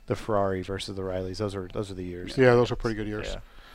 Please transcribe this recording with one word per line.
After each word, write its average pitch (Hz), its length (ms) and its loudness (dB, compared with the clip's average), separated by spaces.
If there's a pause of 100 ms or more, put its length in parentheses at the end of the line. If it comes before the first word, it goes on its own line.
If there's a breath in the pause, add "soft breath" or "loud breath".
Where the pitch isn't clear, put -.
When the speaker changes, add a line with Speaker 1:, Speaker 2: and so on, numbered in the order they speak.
Speaker 1:
the - 80 -2
Ferrari 98 480 0
versus 95 320 -8
the 95 80 -6
Rileys. 92 360 -4
Those 101 160 -2
are, 92 180 -8
those 107 180 -6
are 95 40 -10
the 90 100 -6
years." 90 320 -8
Speaker 2:
Yeah, 127 180 10
those 120 160 6
are 120 60 -2
pretty 113 180 -2
good 104 120 -4
years. 107 260 -6
Speaker 1:
Yeah. 95 80 -8 (340 loud breath)